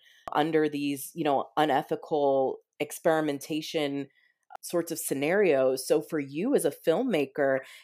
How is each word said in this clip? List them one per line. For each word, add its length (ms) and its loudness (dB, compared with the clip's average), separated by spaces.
under 360 2
these, 460 -6
you 100 -4
know, 320 0
unethical 1040 0
experimentation 1300 -2
sorts 320 -4
of 60 -6
scenarios. 880 2
So 140 4
for 200 -4
you 340 -2
as 100 2
a 60 0
filmmaker, 880 0